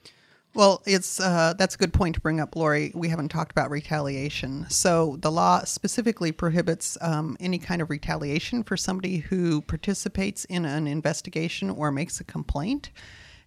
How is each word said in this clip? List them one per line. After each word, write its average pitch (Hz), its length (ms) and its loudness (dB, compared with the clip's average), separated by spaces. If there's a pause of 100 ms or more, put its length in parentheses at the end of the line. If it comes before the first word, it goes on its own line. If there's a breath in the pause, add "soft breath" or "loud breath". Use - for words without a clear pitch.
(540 soft breath)
Well, 196 320 6
it's, 190 340 2
uh, 175 380 4
that's 190 180 2
a - 20 -14
good 175 160 0
point 175 220 4
to - 60 -6
bring 160 180 0
up, - 160 -4
Lori. 151 400 2
We 170 140 -2
haven't 160 200 -2
talked 160 220 -4
about 135 180 0
retaliation. 143 1000 -4
So 165 500 4
the 156 120 2
law 180 340 4
specifically 208 640 -2
prohibits, 170 720 0
um, 160 380 -2
any 180 200 -2
kind 175 220 -4
of 156 100 -4
retaliation 156 720 -4
for 196 120 -4
somebody 185 420 -2
who 170 440 0
participates 196 840 -4
in 180 200 -2
an 147 220 -2
investigation 160 800 -4
or 151 220 -2
makes 147 280 -4
a 175 40 -10
complaint. 160 640 -4 (580 loud breath)